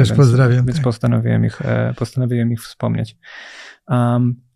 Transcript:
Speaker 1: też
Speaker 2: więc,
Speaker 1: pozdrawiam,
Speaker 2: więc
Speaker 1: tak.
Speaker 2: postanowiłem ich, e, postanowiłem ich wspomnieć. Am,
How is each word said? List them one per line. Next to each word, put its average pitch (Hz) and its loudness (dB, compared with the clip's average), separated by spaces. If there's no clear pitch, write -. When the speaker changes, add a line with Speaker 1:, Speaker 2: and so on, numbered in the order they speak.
Speaker 1:
też 117 4
Speaker 2:
więc, 110 0
Speaker 1:
pozdrawiam, 123 4
Speaker 2:
więc 123 -2
Speaker 1:
tak. 147 -2
Speaker 2:
postanowiłem 117 0
ich, - -4
e, 117 -2
postanowiłem 120 -2
ich 113 -6
wspomnieć. 113 -6
Am, 123 0